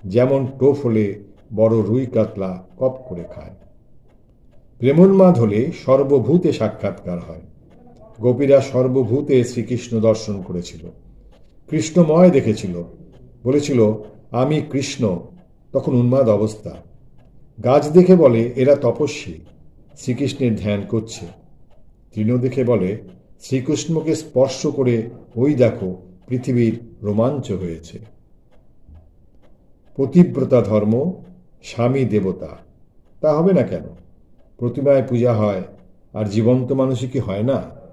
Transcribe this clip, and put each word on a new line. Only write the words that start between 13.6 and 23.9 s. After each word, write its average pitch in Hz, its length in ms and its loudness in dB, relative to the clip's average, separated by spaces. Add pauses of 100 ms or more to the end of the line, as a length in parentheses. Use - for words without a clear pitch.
"আমি 139 400 -2
কৃষ্ণ।" 120 480 -4 (540)
তখন - 220 -2
উন্মাদ 123 340 2
অবস্থা। 104 480 -2 (880)
গাছ 143 260 2
দেখে 180 260 8
বলে, 120 400 4
"এরা 135 200 4
তপস্বী, 120 560 -4 (640)
শ্রীকৃষ্ণের 123 600 -2
ধ্যান 98 300 -4
করছে।" 107 400 -6 (880)
তৃণ 110 240 0
দেখে 123 260 -2
বলে, 107 340 0 (420)
"শ্রীকৃষ্ণকে 151 760 -4